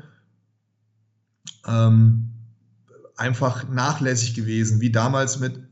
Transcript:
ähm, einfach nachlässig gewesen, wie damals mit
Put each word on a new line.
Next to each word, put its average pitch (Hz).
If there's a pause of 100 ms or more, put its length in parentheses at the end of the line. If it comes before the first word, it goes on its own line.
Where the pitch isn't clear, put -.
(1700)
ähm, 113 (880)
einfach 123
nachlässig 127
gewesen, 110
wie 120
damals 131
mit 127 (120)